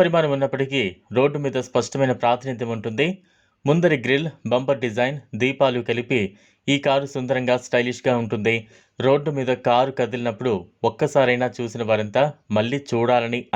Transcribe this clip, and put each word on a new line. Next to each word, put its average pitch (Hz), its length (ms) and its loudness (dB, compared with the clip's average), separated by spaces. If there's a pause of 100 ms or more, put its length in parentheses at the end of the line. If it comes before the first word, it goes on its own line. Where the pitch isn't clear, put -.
పరిమాణం 165 360 2
ఉన్నప్పటికీ 135 460 0 (360)
రోడ్డు 143 260 2
మీద 127 240 -2
స్పష్టమైన 127 560 0
ప్రాతినిధ్యం 120 500 -2
ఉంటుంది. 113 320 -2 (580)
ముందరి 156 420 4
గ్రిల్, 139 220 2 (240)
బంపర్ 127 320 0
డిజైన్, 123 320 0 (260)
దీపాలు 131 460 0
కలిపి 117 320 -2 (480)
ఈ 139 80 2 (120)
కారు 139 260 0
సుందరంగా, 127 420 -2 (120)
స్టైలిష్గా 123 540 0
ఉంటుంది. 113 320 -2 (520)
రోడ్డు 147 320 2
మీద 127 160 0 (140)
కారు 131 340 2
కదిలినప్పుడు 120 500 -2 (380)
ఒక్కసారైనా 127 580 2 (120)
చూసిన 117 220 -6 (100)
వారంతా 107 320 2 (340)
మళ్ళీ 123 220 0 (120)
చూడాలని 120 500 2 (140)